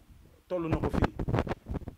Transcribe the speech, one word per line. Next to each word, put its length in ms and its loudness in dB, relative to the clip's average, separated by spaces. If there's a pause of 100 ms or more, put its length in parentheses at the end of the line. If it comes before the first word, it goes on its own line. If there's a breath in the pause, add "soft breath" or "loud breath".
(460)
toll 220 -2
na 80 4
ko 140 0
fii." 220 2 (840)